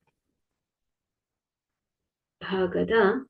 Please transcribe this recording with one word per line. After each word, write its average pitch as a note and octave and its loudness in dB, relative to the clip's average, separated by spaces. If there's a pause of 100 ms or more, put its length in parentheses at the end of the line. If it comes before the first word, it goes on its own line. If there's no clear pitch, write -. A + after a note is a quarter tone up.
(2500)
ಭಾಗದ F#3 -2 (340)